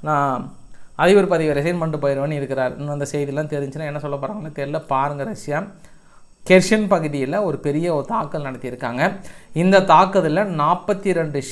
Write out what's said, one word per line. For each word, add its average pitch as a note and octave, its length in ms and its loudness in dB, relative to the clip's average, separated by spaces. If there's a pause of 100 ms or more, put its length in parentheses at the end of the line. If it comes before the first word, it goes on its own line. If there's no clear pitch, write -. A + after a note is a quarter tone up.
நான் C#3+ 520 0 (420)
அதிபர் F#3+ 320 6
பதவி D#3 340 2
ரிசைன் F3 180 0
பண்ணிட்டு D3+ 300 0
போயிடுவேன்னு C#3 220 0
இருக்கிறார். C3+ 460 -2
இன்னும் D3 160 -6
அந்த C#3+ 200 -4
செய்தியெல்லாம் D3 420 -4
தெரிஞ்சுன்னா C#3+ 260 -6
என்ன D3 180 -8
சொல்ல C#3+ 180 -6
போறாங்கன்னு D#3 380 -8
தெரியல. D3 320 -6
பாருங்க, C#3 380 -2
ரஷ்யா F3 400 -6 (800)
கெர்ஷன் F#3 460 6
பகுதியில D#3 540 0
ஒரு D3+ 140 -2
பெரிய D#3 360 -2
ஒரு C#3 120 -2
தாக்குதல் D#3 460 -4
நடத்தியிருக்காங்க. B2 600 -4 (400)
இந்த F#3 280 6
தாக்குதல்ல F#3 640 4
நாற்பத்தி F#3 680 -2
ரெண்டு D#3 400 -2